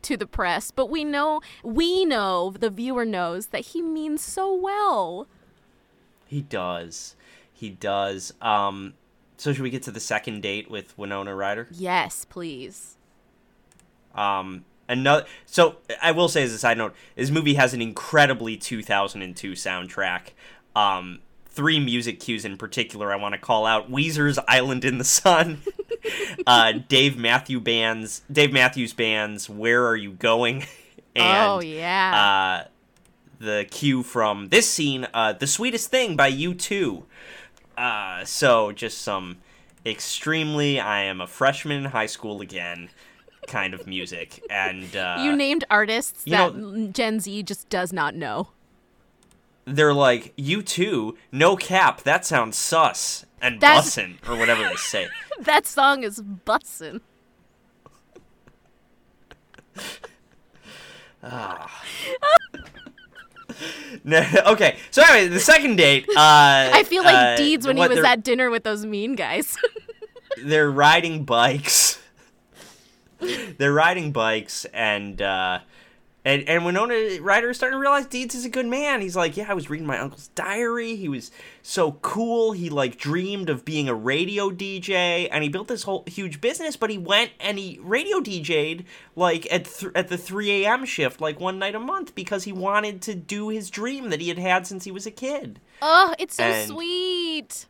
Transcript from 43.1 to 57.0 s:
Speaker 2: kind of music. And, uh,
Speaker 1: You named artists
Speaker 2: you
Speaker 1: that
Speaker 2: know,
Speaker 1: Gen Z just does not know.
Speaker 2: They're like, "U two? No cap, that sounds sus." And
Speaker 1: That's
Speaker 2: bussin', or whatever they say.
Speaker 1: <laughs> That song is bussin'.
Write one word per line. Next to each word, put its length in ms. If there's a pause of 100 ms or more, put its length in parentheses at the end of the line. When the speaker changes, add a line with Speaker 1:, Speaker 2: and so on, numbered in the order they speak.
Speaker 2:
kind 260
of 140
music. 600
And, 480
uh, 260
Speaker 1:
You 140
named 360
artists 540
Speaker 2:
you 80
Speaker 1:
that 220
Speaker 2:
know, 340
Speaker 1:
Gen 300
Z 220
just 260
does 240
not 220
know. 360 (1160)
Speaker 2:
They're 300
like, 420
"U 240
two? 560 (140)
No 240
cap, 480
that 240
sounds 300
sus." 680 (160)
And 180
Speaker 1:
That's 280 (100)
Speaker 2:
bussin', 200 (120)
or 80
whatever 320
they 60
say. 320 (180)
Speaker 1:
<laughs> 140
That 260
song 380
is 180
bussin'. 800 (4000)